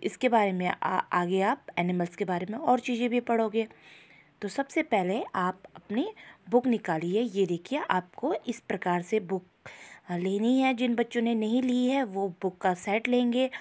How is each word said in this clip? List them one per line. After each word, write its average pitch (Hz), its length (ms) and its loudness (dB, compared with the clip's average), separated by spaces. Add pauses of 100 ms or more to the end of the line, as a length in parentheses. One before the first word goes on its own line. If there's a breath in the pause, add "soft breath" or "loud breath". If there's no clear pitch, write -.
इसके - 260 -2
बारे 214 240 4
में 180 200 0 (100)
आ-, 190 300 0
आगे 180 300 2
आप 233 240 0 (120)
एनिमल्स 175 380 0
के 202 80 -2
बारे 175 260 -2
में 226 80 -6
और 254 220 2
चीज़ें 240 300 0
भी 240 100 2
पढ़ोगे। 220 480 0 (760 loud breath)
तो 202 60 -4
सबसे 277 340 -2
पहले 196 420 0 (100)
आप 185 280 -2 (140)
अपनी 269 360 -4 (380 loud breath)
बुक 247 160 4
निकालिए। 180 560 0
ये 196 240 0
देखिए, 175 320 -4
आपको 240 560 -2
इस - 260 -6
प्रकार 180 420 -2
से 214 180 0
बुक, 180 260 -4 (640 loud breath)
अ, 175 60 -4
लेनी 208 440 2
है। 262 140 2
जिन 240 200 0
बच्चों 240 280 0
ने 233 120 2
नहीं 220 280 0
ली 247 240 2
है, 262 180 2
वो 196 240 -2
बुक 180 300 -4
का 180 160 2
सेट 214 340 -2
लेंगे 247 420 2 (100)